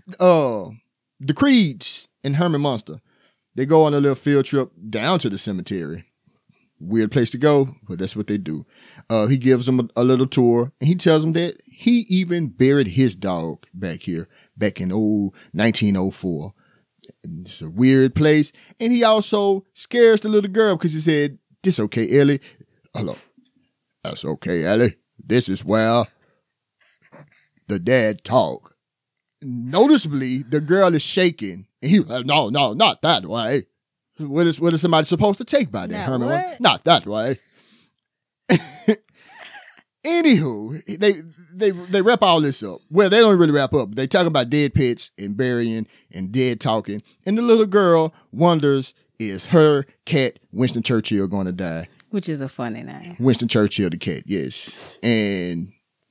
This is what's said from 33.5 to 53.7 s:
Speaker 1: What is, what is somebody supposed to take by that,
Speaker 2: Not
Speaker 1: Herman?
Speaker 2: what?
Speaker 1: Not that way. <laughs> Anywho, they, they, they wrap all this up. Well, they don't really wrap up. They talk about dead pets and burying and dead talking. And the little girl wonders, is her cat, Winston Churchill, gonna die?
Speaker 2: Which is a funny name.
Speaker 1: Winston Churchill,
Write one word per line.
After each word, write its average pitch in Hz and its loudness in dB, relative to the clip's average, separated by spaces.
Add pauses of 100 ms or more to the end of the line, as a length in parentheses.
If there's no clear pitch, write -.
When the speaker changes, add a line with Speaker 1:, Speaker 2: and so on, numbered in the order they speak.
Speaker 1:
What 156 -2
is, 160 -2
what 170 0
is 151 -2
somebody 160 2
supposed 196 0
to 240 -12
take 233 -2
by 90 -8
that, 87 -10
Speaker 2:
Not - -8
Speaker 1:
Herman? - -4
Speaker 2:
what? - -6
Speaker 1:
Not 147 0
that 156 2
way. 110 -4 (1080)
<laughs> - 4 (1500)
Anywho, 156 0 (140)
they, 202 2 (420)
they, 196 -2
they 180 -2
wrap 226 2
all 175 4
this 139 -2
up. 98 -10 (100)
Well, 185 4
they 214 4
don't 208 6
really 165 6
wrap 139 0
up. 107 -2
They 131 -4
talk 180 2
about 131 0
dead 147 0
pets 123 -2
and 101 -8
burying 117 -4 (260)
and 95 -10
dead 127 -2
talking. 107 -4 (240)
And 202 -2
the 233 -2
little 226 4
girl 175 2 (180)
wonders, 143 2 (260)
is 98 -8
her 151 4 (200)
cat, 135 -2 (140)
Winston 120 -2
Churchill, 104 0
gonna 95 -4
die? 85 -8 (220)
Speaker 2:
Which 196 -6
is 151 -6
a 135 -8
funny 117 -10
name. 147 -18
Speaker 1:
Winston 123 2
Churchill, 104 2